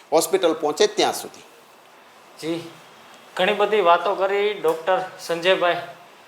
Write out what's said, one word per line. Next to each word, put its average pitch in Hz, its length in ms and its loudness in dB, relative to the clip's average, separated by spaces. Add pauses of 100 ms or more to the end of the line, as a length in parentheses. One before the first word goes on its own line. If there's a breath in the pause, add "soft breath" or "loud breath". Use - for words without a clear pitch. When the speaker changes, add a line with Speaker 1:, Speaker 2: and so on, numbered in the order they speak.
(120)
Speaker 1:
હોસ્પિટલ 165 400 2
પહોંચે 156 340 0
ત્યાં 151 260 0
સુધી. - 300 -12 (1000)
Speaker 2:
જી, 165 300 -6 (680)
ઘણી 185 160 2
બધી 208 280 2
વાતો 175 340 4
કરી 202 400 0
ડૉક્ટર 165 440 0 (220)
સંજયભાઈ 170 560 0 (520)